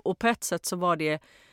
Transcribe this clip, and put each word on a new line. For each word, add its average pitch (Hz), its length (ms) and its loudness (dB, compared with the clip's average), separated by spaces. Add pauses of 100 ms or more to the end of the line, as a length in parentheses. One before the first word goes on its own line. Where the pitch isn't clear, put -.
och 185 160 0
på - 80 0
ett 233 180 0
sätt - 220 -4
så 185 100 -4
var 175 200 2
det 156 240 -2 (320)